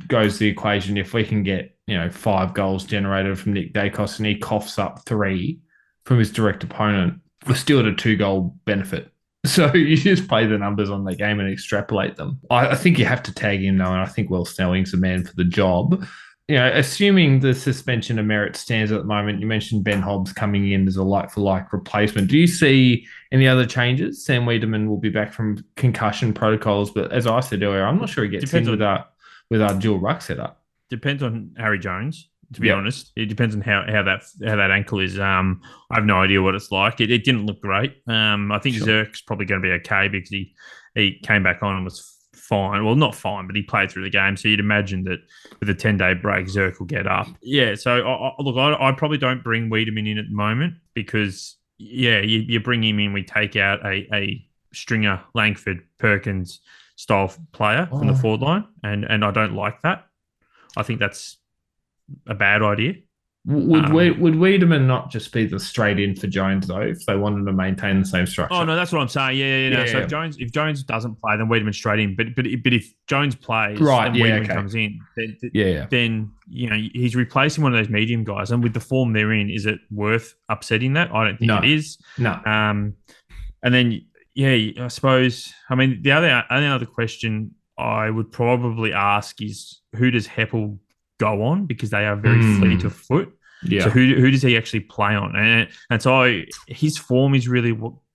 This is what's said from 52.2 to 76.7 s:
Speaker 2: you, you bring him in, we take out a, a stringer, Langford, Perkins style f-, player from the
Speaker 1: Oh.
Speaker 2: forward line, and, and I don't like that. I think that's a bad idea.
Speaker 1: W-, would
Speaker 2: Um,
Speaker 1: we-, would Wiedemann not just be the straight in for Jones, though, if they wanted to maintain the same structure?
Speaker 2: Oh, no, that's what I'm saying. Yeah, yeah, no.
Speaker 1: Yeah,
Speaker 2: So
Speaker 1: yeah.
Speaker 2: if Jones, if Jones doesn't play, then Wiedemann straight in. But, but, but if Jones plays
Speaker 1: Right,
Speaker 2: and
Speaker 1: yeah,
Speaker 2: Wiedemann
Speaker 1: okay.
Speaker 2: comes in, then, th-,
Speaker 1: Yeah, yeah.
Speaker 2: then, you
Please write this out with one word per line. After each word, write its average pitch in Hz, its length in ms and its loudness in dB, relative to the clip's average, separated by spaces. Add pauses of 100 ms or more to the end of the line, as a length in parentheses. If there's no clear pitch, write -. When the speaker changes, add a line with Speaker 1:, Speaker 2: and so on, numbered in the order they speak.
Speaker 2:
you, 107 260 0
you 113 140 -2
bring 117 240 -2
him 107 160 0
in, 101 140 0
we 98 100 -4
take 107 320 -4
out 101 280 0
a, 98 280 -4
a 101 340 -4 (260)
stringer, 107 500 -2 (120)
Langford, 101 460 -2 (180)
Perkins 98 600 -2 (360)
style 98 280 0
f-, - 140 -6 (140)
player 113 340 0
from 143 200 -2
the 135 60 4
Speaker 1:
Oh. 135 40 4
Speaker 2:
forward 113 260 0
line, 175 220 0 (200)
and, 104 200 -4
and 107 200 0
I 101 60 2
don't 104 240 0
like 101 280 -4
that. 175 240 -4 (720)
I 107 60 -2
think 110 180 -6
that's - 380 -6 (880)
a 113 80 -8
bad 101 280 2
idea. 107 320 0 (520)
Speaker 1:
W-, 151 220 0
would 156 180 4
Speaker 2:
Um, 151 60 2
Speaker 1:
we-, 170 180 6
would 160 260 2
Wiedemann 170 500 4
not 127 240 0
just - 220 -10
be 113 140 0
the 95 140 -4
straight 104 400 0
in 101 160 0
for - 100 -8
Jones, 95 400 0
though, 92 140 -4
if - 260 -4
they 101 100 0
wanted 101 300 -2
to 98 60 -2
maintain 95 480 0
the 95 60 0
same 90 200 0
structure? 90 280 -4
Speaker 2:
Oh, 175 100 0
no, 160 120 0
that's 175 160 -2
what 165 80 0
I'm 131 80 -2
saying. 135 300 -2
Yeah, 135 180 0
yeah, 131 140 0
no. 127 100 2
Speaker 1:
Yeah, 120 60 0
Speaker 2:
So 117 120 0
Speaker 1:
yeah. - 60 0
Speaker 2:
if - 60 -6
Jones, 156 280 -6
if 117 140 -8
Jones 151 300 -2
doesn't 113 380 -6
play, 107 160 0
then 110 120 -2
Wiedemann 107 240 0
straight 107 280 0
in. 98 160 -2
But, 113 180 -4
but, 127 120 -2 (160)
but 127 100 2
if - 200 0 (140)
Jones 139 280 0
plays 107 460 -4
Speaker 1:
Right, 131 260 4
Speaker 2:
and 117 100 -2
Speaker 1:
yeah, 120 60 4
Speaker 2:
Wiedemann 110 220 4
Speaker 1:
okay. 101 100 -4
Speaker 2:
comes 98 200 -6
in, 107 240 -4 (180)
then, 110 240 -8
th-, 120 140 -10
Speaker 1:
Yeah, 107 120 2
yeah. 82 240 0
Speaker 2:
then, 113 400 -2 (180)
you 123 220 -8